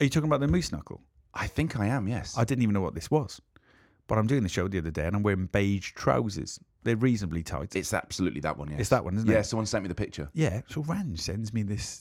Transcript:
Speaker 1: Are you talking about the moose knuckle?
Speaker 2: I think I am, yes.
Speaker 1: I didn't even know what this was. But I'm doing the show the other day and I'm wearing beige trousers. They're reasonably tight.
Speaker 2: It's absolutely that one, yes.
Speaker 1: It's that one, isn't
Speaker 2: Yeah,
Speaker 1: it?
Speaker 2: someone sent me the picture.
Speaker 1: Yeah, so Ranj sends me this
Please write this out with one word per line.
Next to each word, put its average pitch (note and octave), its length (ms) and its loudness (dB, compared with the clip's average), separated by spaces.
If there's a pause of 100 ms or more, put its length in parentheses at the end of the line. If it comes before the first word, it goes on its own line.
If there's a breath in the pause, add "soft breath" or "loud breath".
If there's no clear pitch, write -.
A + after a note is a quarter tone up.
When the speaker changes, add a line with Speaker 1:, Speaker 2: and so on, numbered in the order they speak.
Speaker 1:
Are D3 40 6
you C3+ 60 4
talking D#3 180 2
about C#3+ 120 2
the C#3+ 80 2
moose E3 240 2
knuckle? - 280 -8 (340)
Speaker 2:
I - 120 -4
think D3 320 -2
I G2+ 80 2
am, A2+ 220 0
yes. - 280 -4
Speaker 1:
I A#2 80 4
didn't B2+ 180 2
even G#2+ 120 4
know G2 60 2
what F2 140 -2
this - 160 -8
was. D3 300 0 (680 soft breath)
But A2 100 2
I'm A2 80 4
doing C3 160 2
the F#2 60 2
show F#2 200 0
the F#2+ 100 -2
other D#2+ 120 -2
day D#2 160 -2
and F#2+ 80 0
I'm G#2 80 0
wearing F#2+ 240 2
beige G2+ 460 2
trousers. A#2+ 680 0 (240)
They're A#2 140 2
reasonably G2+ 480 2
tight. D#2 320 -6
Speaker 2:
It's F#2+ 180 -2
absolutely E2+ 460 -2
that D2 180 -2
one, D2 120 -8
yes. D2 100 -4
Speaker 1:
It's G2+ 80 -2
that B2+ 160 4
one, F2+ 120 -2
isn't A2 140 2
Speaker 2:
Yeah, A2 80 6
Speaker 1:
it? G#2 60 4
Speaker 2:
someone A2 220 -2
sent G2 180 -2
me F#2+ 40 -6
the F2 60 -6
picture. D2+ 400 -6
Speaker 1:
Yeah, C3 320 0
so D#3 160 -6
Ranj D3+ 380 -4
sends G#2+ 340 -4
me A2 80 0
this - 380 -6